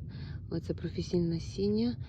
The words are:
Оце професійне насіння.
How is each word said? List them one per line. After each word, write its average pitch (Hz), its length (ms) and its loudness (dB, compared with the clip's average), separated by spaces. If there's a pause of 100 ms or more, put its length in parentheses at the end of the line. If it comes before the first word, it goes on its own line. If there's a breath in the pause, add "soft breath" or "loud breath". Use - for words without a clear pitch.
(500 loud breath)
Оце 165 240 -2
професійне 170 600 2
насіння. 208 640 2 (120)